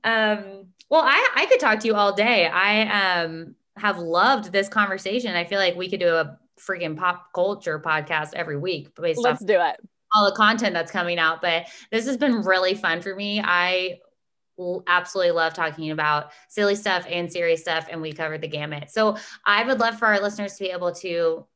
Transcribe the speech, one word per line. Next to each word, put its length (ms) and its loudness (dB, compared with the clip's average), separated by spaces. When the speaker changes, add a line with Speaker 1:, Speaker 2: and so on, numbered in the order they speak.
Speaker 1:
Um, 640 -2
well, 140 4
I, 320 4
I 100 2
could 140 6
talk 220 4
to 60 -2
you 60 2
all 200 4
day. 340 4
I, 720 2
um, 340 -8
have 220 0
loved 520 2
this 160 2
conversation. 680 -2
I 80 0
feel 160 -2
like 160 2
we 140 -6
could 100 -4
do 160 4
a 240 -2
freaking 360 -6
pop 380 -4
culture 460 -2
podcast 540 -2
every 240 -6
week 380 -6
based 240 -2
Speaker 2:
Let's 220 2
Speaker 1:
off 60 -6
Speaker 2:
do 120 6
it. 160 0
Speaker 1:
all 160 6
the 60 -4
content 380 2
that's 180 -4
coming 280 -2
out. 220 0
But 260 0
this 160 -2
has 100 -2
been 240 2
really 320 2
fun 280 -2
for 120 -10
me. 300 -4
I 560 0
l-, 300 -6
absolutely 440 2
love 220 0
talking 380 -4
about 400 0
silly 280 0
stuff 340 -2
and 220 -4
serious 300 0
stuff, 300 -4
and 100 -8
we 120 -8
covered 280 -6
the 60 -8
gamut. 440 -10
So 260 0
I 200 2
would 140 0
love 200 0
for 60 0
our 160 4
listeners 320 -6
to 100 -10
be 60 -2
able 240 -4
to 520 -2